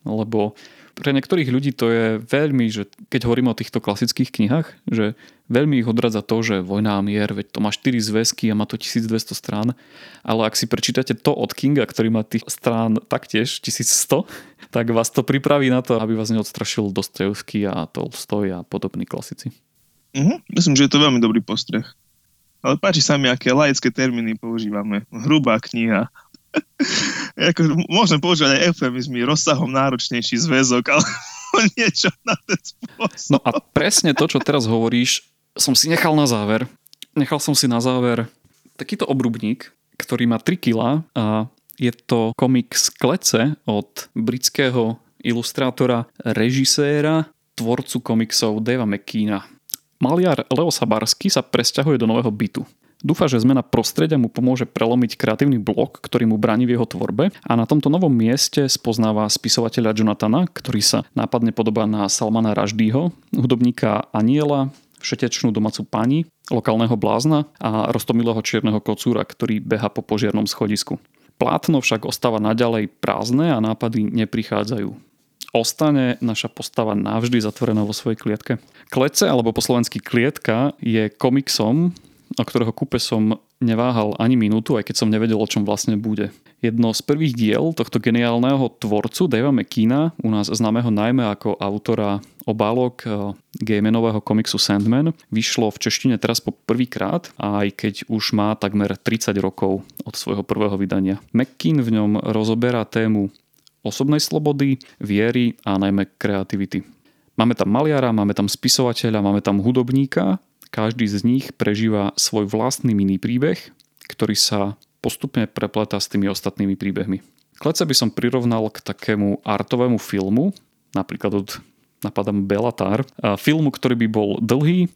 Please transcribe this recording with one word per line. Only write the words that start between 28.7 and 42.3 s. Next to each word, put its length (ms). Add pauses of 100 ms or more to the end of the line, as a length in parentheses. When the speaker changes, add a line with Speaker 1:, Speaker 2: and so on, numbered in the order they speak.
Speaker 2:
eufemizmy, 560
rozsahom 420
náročnejší 680
zväzok, 580
ale 80 (340)
<laughs> 400
niečo 300 (140)
na 100 (140)
ten 160
spôsob. 760
Speaker 1:
No 60
a 160 (160)
presne 400
to, 100
čo 140
teraz 260
hovoríš, 600 (280)
som 200
si 120
nechal 280
na 120
záver. 400 (480)
Nechal 240
som 160
si 160
na 80
záver 480 (480)
takýto 320
obrubník, 640 (240)
ktorý 320
má 120
tri 200
kilá 560
a 320 (320)
je 120
to 440